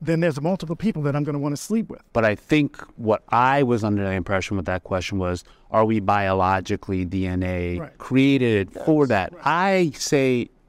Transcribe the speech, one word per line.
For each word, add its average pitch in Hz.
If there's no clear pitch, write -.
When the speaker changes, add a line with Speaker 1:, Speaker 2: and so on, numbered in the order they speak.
Speaker 1:
then 160
there's 160
multiple 170
people 196
that 143
I'm 147
gonna 147
wanna 143
sleep 214
with. -
Speaker 2:
But 113
I 107
think 147
what 110
I 131
was 120
under 104
the 95
impression 95
with 87
that 92
question 95
was: 90
Are 110
we 110
biologically 95
D 92
N 90
A 90
Speaker 1:
Right. -
Speaker 2:
created 127
for 151
Speaker 1:
Yes, 131
Speaker 2:
that? 98
Speaker 1:
right. -
Speaker 2:
I 175
say 131